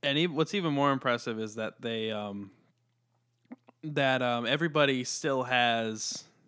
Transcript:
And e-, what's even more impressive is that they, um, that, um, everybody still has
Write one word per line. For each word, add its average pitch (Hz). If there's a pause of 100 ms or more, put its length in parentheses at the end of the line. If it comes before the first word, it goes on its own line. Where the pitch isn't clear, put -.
And 143
e-, 170
what's 156
even 170
more 139
impressive 120
is 110
that 110
they, 113
um, 101 (1300)
that, 139
um, 120
everybody 143
still 135
has 117 (240)